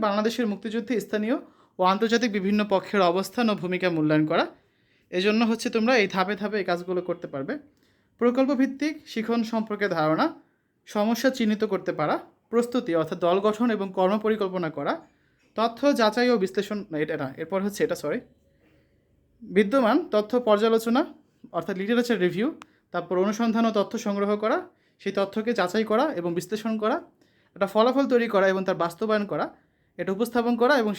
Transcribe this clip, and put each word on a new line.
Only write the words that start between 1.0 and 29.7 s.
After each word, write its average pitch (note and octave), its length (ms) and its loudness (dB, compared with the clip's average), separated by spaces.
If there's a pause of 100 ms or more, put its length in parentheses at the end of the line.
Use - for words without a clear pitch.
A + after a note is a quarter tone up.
স্থানীয় G#3+ 300 -2 (420)
ও F#3 40 -2 (100)
আন্তর্জাতিক A3+ 440 2
বিভিন্ন G#3 240 2 (120)
পক্ষের F#3+ 300 2 (100)
অবস্থান G3 400 -2
ও - 100 -2
ভূমিকা F3+ 340 0
মূল্যায়ন D3+ 340 4
করা। G#3 140 2 (760)
এজন্য G#3+ 220 2 (100)
হচ্ছে A3+ 260 -2
তোমরা A3+ 160 2 (100)
এই F#3+ 120 2
ধাপে F#3+ 260 0
ধাপে G#3 220 -4
এই - 80 -10
কাজগুলো F3 380 -2
করতে E3+ 240 -6
পারবে। D3+ 220 -6 (680)
প্রকল্প B3 300 2 (100)
ভিত্তিক C#4+ 340 -2 (180)
শিখন A3+ 280 -2 (120)
সম্পর্কে G#3 340 -2 (100)
ধারণা, D#3+ 300 2 (640)
সমস্যা A3+ 480 0
চিহ্নিত G#3+ 260 0 (100)
করতে F#3 260 -4
পারা, D#3+ 160 0 (380)
প্রস্তুতি A#3+ 480 0
অর্থাৎ F3 260 -4
দল F3 100 4 (100)
গঠন G#3+ 300 2
এবং G3 100 -4 (120)
কর্মপরিকল্পনা F#3+ 720 0 (100)
করা, D#3+ 140 -2 (640)
তথ্য A#3 220 -2 (200)
যাচাই A#3 340 2
ও - 100 4
বিশ্লেষণ, G3+ 340 -4 (120)
না, D#3 140 -6
এটা D#3 180 -2
না, C3 60 -4 (140)
এরপর F#3+ 220 -4
হচ্ছে G3+ 220 -4
এটা, E3+ 160 -2
সরি, D3+ 160 -2 (1400)
বিদ্যমান A3 400 4 (180)
তথ্য G#3 180 0 (160)
পর্যালোচনা A3+ 540 2 (560)
অর্থাৎ F3 220 -4
লিটারেচার A#3 440 0
রিভিউ, F3+ 240 0 (440)
তারপর F3 220 -4 (100)
অনুসন্ধান A3+ 440 0
ও - 100 0
তথ্য G3 140 0 (140)
সংগ্রহ G3+ 240 0 (120)
করা, B3+ 160 0 (440)
সেই G3 160 -4
তথ্যকে G#3 320 -2 (100)
যাচাই G3 300 0
করা A3+ 140 2 (160)
এবং E3+ 180 -4
বিশ্লেষণ G#3+ 340 -4 (100)
করা, A3+ 140 0 (580)
একটা F#3 200 -2
ফলাফল B3+ 380 4
তৈরি A#3 220 4
করা F#3+ 180 4
এবং F#3+ 160 -2
তার F3 160 0
বাস্তবায়ন G#3 480 -2
করা, E3+ 140 -2 (540)